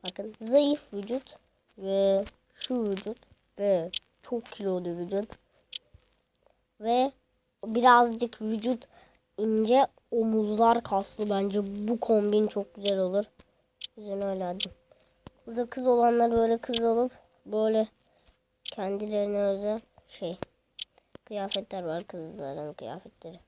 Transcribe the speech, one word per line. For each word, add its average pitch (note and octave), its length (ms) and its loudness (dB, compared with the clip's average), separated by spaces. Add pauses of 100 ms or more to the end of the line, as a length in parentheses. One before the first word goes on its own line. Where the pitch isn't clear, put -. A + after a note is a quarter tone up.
Bakın, G#3+ 380 -10
zayıf C#4+ 520 2
vücut G#3+ 440 -8 (400)
ve G3 480 2 (280)
şu B3 300 -4
vücut G3+ 340 -4 (420)
ve F#3+ 320 2 (320)
çok A#3 220 -6
kilolu F#3 440 -4
vücut. F3 400 -4 (1500)
Ve A#3+ 320 2 (540)
birazcık A#3 760 4
vücut A3 460 -2 (500)
ince, A3 500 4 (240)
omuzlar A3+ 720 2
kaslı. G#3 460 -2
Bence G3+ 580 -2
bu A#3 120 0
kombin G#3 480 4
çok - 280 -6
güzel G3 240 0
olur. F#3+ 260 0 (720)
Güzel, G3+ 320 -6
öyle F#3+ 140 -4
hadi. F3+ 200 -4 (840)
Burada A#3 180 -4
kız B3 220 -4
olanlar A#3+ 440 4
böyle A3+ 260 2
kız A#3 240 -4
olup A#3 300 2 (340)
böyle A3 420 0 (760)
kendilerine G3+ 800 -2
özel G3+ 400 0 (260)
şey, F3 300 -10 (880)
kıyafetler G3 580 -6
var, E3+ 200 -6
kızların D3+ 680 -10
kıyafetleri. E3+ 760 -16